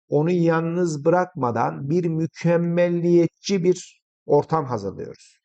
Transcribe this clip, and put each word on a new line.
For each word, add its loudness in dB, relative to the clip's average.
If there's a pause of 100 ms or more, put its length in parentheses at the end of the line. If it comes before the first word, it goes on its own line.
onu 0
yalnız 0
bırakmadan -2
bir 0
mükemmelliyetçi 0
bir -2 (240)
ortam 0
hazırlıyoruz. -10